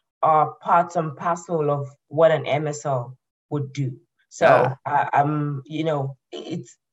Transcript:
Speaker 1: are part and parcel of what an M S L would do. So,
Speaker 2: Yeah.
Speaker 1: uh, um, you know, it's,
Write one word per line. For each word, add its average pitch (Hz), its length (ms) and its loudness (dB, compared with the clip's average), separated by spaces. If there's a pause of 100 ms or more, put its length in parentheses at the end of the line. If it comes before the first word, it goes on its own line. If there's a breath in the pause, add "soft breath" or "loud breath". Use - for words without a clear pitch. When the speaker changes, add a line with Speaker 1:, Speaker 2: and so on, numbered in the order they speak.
(220)
Speaker 1:
are 151 400 4
part 175 340 2
and 160 220 -4
parcel 170 520 -2
of 139 200 -2 (180)
what 160 240 4
an 147 140 0
M 147 220 -2
S - 180 -8
L 127 320 -4 (320)
would 143 240 -6
do. 135 240 -4 (320)
So, - 160 2
Speaker 2:
Yeah. 139 300 4 (100)
Speaker 1:
uh, 143 260 0
um, 147 540 0
you 156 180 -6
know, 139 320 -4 (160)
it's, - 460 -12 (140)